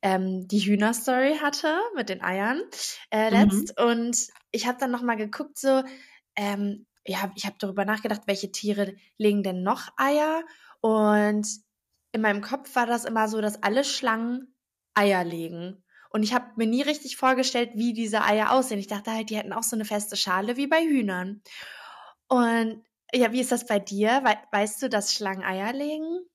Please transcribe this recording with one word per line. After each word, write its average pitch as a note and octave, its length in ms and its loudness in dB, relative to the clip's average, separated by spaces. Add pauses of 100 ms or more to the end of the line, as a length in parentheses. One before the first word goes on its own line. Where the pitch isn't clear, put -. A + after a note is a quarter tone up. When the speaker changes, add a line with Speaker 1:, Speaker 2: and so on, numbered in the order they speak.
Speaker 1:
ähm, F#3+ 460 0
die G#3 120 2
Hühnerstory A#3 800 2
hatte D4+ 360 0 (180)
mit C4 140 -4
den F#3 140 -6
Eiern, G3+ 380 -2 (500)
äh, A3 180 2
Speaker 2:
Mhm. G#3 400 6
Speaker 1:
letzt. - 100 -14
Und A#3 480 2 (240)
ich A3+ 160 -4
hab B3 120 -2
dann B3+ 120 -2
noch B3 100 -2
mal A#3+ 160 0
geguckt, G#3+ 420 -8
so, C4+ 240 4 (540)
ähm, G3+ 480 -4 (200)
ja, F#3+ 300 -4
ich - 100 -8
hab G3 140 -8
darüber G3 260 -2
nachgedacht, G#3+ 420 -2
welche G3 240 -2
Tiere G3+ 440 -2 (220)
legen G#3 260 2
denn F#3 200 -2
noch A3 340 -2
Eier? D4+ 460 2 (380)
Und G#3 680 4 (680)
in A3 80 -2
meinem G#3 200 2
Kopf C4 340 -8
war A#3+ 100 2
das A#3 200 -2
immer A3 220 0
so, A3 140 -2
dass G#3+ 200 -2
alle A3 220 2
Schlangen B3 720 -4 (380)
Eier G3 320 4
legen. E3+ 580 -8 (280)
Und G#3+ 120 2
ich G#3+ 100 0
hab B3 240 -2
mir A3+ 100 2
nie A#3+ 140 2
richtig D4 360 -4
vorgestellt, B3+ 580 2
wie A#3 180 0
diese G#3+ 300 0
Eier G#3+ 300 4
aussehen. B3+ 260 2
Ich G3 80 -8
dachte G#3 240 -6
halt, A3 180 -4
die G#3+ 80 -4
hätten - 160 -8
auch A3+ 100 -4
so A3+ 120 -2
eine A3 100 -2
feste G#3 300 -4
Schale G3 400 -2
wie C#4 120 -2
bei D#4+ 140 4
Hühnern. G#3 600 0 (840)
Und A#3 560 2 (300)
ja, A#3+ 180 6
wie B3+ 100 0
ist B3+ 100 0
das A#3+ 140 -2
bei G#3 140 0
dir? G#3 440 2
Wei-, G#3+ 280 2
weißt G#3 320 0
du, B3+ 60 -2
dass G3+ 240 0
Schlangen F#3+ 300 -4
Eier F#3+ 300 -4
legen? D#4 460 -6 (160)